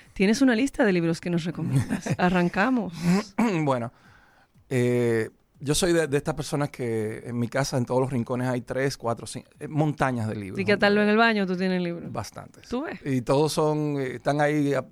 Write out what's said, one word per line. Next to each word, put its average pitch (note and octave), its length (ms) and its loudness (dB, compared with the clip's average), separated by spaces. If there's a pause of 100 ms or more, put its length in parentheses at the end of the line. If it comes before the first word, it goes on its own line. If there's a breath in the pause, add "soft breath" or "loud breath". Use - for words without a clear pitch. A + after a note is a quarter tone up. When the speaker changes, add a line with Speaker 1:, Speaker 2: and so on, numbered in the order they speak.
(140 loud breath)
Speaker 1:
¿Tienes G#3 280 2
una B3+ 140 6
lista C4+ 300 0
de G3 60 4
libros E3+ 280 0
que - 80 -8
nos E3+ 160 0
recomiendas? D3 720 -2
Speaker 2:
<laughs> - 40 -10
Speaker 1:
Arrancamos. F3+ 800 0
Speaker 2:
<clears throat> F3 680 0
Bueno, B2 280 0 (760 soft breath)
eh, A#2+ 600 2 (300)
yo C#3+ 140 0
soy F3 180 2
de, E3 160 4
de C3+ 80 0
estas D3 180 -2
personas C#3+ 360 -2
que A2+ 560 -4
en A#2+ 120 -6
mi A#2+ 100 0
casa, C#3 300 -2
en B2 60 2
todos B2 160 0
los C3 100 0
rincones, B2 380 -2
hay B2 140 -2
tres, C3 340 -4
cuatro, A2+ 300 -6
cin-, - 180 -12 (160)
eh, D3+ 80 -10
montañas C#3+ 600 0
de G#2+ 80 -4
libros, G#2 240 -8
Speaker 1:
¿Y F#3+ 40 -2
qué G#3 80 2
Speaker 2:
¿no? G3+ 60 2
Speaker 1:
tal G3+ 200 4
en G#3 100 2
el G#3 80 2
baño A3 300 2
tú F3+ 100 -2
tienes F#3 260 0
libros? E3+ 300 -6
Speaker 2:
Bastantes. - 560 -12
Speaker 1:
¿Tú B3+ 160 -4
ves? G#3+ 200 -10
Speaker 2:
Y C3 180 0
todos C#3+ 300 2
son, D3+ 460 0
eh, B2+ 180 -4
están C#3+ 240 0
ahí, D3 340 2
a-, C3 180 -2